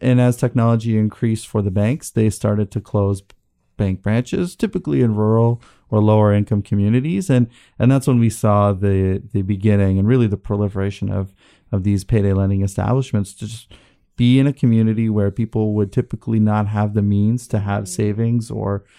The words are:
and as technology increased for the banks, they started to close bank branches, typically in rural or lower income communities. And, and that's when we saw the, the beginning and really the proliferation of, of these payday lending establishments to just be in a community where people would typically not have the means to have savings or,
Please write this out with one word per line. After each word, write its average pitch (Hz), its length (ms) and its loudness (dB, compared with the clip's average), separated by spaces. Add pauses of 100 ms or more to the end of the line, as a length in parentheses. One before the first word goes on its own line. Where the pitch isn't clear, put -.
and 123 180 4
as 123 180 2
technology 117 600 0
increased 110 500 -2
for 107 140 -2
the 98 80 -2
banks, 104 400 -2
they 110 220 2
started 104 400 -2
to 104 100 -6
close 101 400 -2 (560)
bank 95 240 -2
branches, 123 540 -2
typically 165 480 -2
in 110 120 0
rural 113 460 2 (300)
or 107 100 2
lower 107 320 4
income 101 300 0
communities. 127 680 0
And, 123 180 4 (300)
and 120 140 2
that's 135 160 0
when 127 120 4
we 113 120 2
saw 101 420 2
the, 95 480 0 (120)
the 98 100 -2
beginning 98 560 2
and 101 80 2
really 123 180 4
the 101 120 -2
proliferation 101 760 -4
of, 95 200 -6 (400)
of 98 120 -2
these 101 200 0
payday 101 300 0
lending 98 300 0
establishments 104 720 -4
to - 120 -12
just - 240 -18 (440)
be 123 240 4
in 139 80 4
a 143 60 0
community 113 560 0
where 104 200 0
people 110 440 -2
would 104 180 -2
typically 117 480 -4
not 107 280 0
have 104 280 -2
the 104 80 0
means 101 460 0
to 107 100 -2
have 101 280 -4
savings 113 640 -2
or, 101 340 -6 (160)